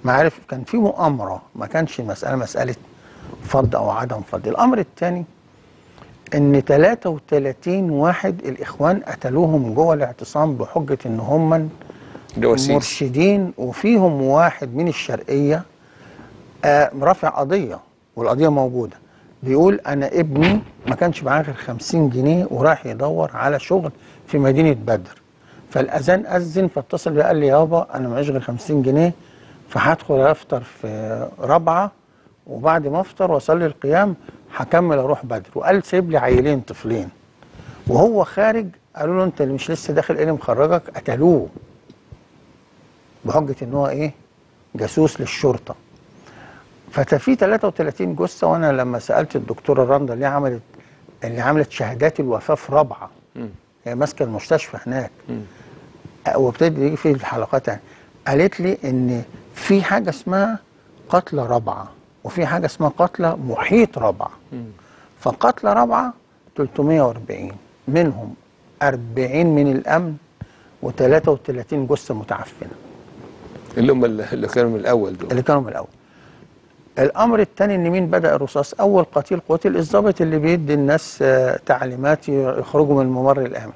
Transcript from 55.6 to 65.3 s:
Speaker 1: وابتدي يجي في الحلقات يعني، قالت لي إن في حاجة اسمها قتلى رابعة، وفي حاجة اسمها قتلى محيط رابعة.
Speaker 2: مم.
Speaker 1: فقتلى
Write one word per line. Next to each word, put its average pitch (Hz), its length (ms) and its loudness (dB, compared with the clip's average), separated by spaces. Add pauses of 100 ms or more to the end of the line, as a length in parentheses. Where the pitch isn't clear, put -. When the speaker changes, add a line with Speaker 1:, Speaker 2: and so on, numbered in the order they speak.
Speaker 1:
وابتدي 139 500 2
يجي 151 120 0
في 156 140 0
الحلقات 123 560 -2
يعني، 104 140 -6 (460)
قالت 156 320 2
لي 185 240 -2
إن 127 400 -2 (320)
في 196 280 2
حاجة 196 260 0
اسمها 196 500 -2 (500)
قتلى 156 380 0
رابعة، 113 400 -2 (360)
وفي 160 220 -4
حاجة 160 200 -2
اسمها 151 320 -2
قتلى 170 400 0 (100)
محيط - 500 2
رابعة. 104 340 -2 (220)
Speaker 2:
مم. 120 100 -10 (560)
Speaker 1:
فقتلى 208 540 0